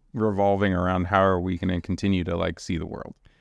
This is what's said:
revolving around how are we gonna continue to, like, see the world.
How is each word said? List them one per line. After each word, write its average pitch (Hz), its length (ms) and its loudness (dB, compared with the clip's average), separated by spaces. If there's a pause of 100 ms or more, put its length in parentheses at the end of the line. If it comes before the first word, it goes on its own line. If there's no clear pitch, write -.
(140)
revolving 101 600 2
around 90 340 0
how 95 160 2
are 95 180 4
we 90 160 -4
gonna 90 240 -2
continue 95 440 -2
to, 87 120 -4
like, 87 220 -4
see 87 180 -6
the 80 80 -6
world. - 300 -12 (260)